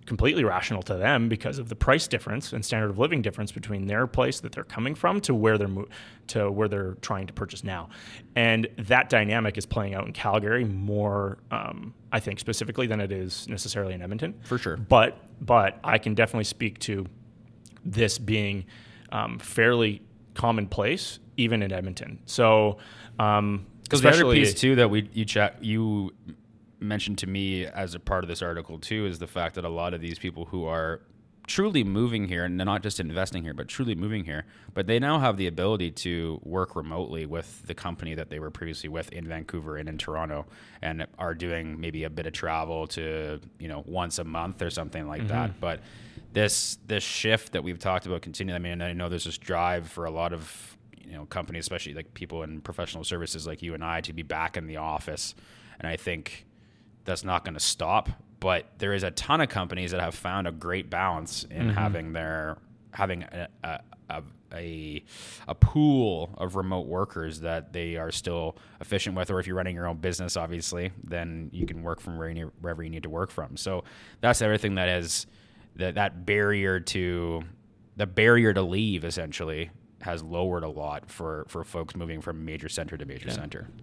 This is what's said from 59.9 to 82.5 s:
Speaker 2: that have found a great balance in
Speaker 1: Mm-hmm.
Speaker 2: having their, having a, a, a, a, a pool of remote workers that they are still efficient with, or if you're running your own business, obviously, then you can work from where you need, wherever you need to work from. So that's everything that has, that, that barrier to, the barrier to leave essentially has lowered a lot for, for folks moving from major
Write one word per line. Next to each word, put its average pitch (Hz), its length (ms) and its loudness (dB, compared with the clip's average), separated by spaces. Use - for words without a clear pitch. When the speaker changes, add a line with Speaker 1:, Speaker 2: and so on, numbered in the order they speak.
Speaker 2:
that 90 100 0
have 85 120 -2
found 92 320 -2
a 85 60 -2
great 85 380 -6
balance 87 540 -2
in - 240 -2
Speaker 1:
Mm-hmm. - 20 4
Speaker 2:
having 85 420 0
their, 80 460 -4
having 92 300 -2
a, 87 260 -10
a, 82 180 -6
a, 78 120 -8
a, 80 520 -10
a - 60 -6
pool 113 840 4
of 90 200 -4
remote 92 300 0
workers 80 540 -4
that 82 320 -4
they 85 240 -4
are 82 140 -6
still 85 460 -4
efficient 98 360 -2
with, 92 140 -2
or 95 100 0
if 92 60 -4
you're 92 100 -4
running 90 180 -2
your 87 120 -6
own 85 120 -4
business, 90 380 -4
obviously, 87 540 -4
then 82 480 -6
you 87 120 -2
can 82 180 -8
work 82 180 -4
from 82 180 -8
where 82 100 -6
you 82 60 -8
need, 82 160 -8
wherever 82 220 -6
you 80 80 -8
need 80 140 -8
to 78 60 -8
work 85 200 -2
from. 71 260 -8
So 92 280 -4
that's 120 220 4
everything 107 320 2
that 92 140 2
has, 87 380 -2
that, 92 180 -2
that 92 320 -2
barrier 101 540 2
to, 87 640 -2
the 101 100 0
barrier 110 460 8
to 95 100 4
leave 92 420 0
essentially 82 680 -6
has 85 200 -4
lowered 85 420 -2
a 78 40 -6
lot 73 420 -8
for, 80 380 -8
for 82 160 -8
folks 82 320 -8
moving 82 240 -6
from 80 240 -8
major 78 240 -8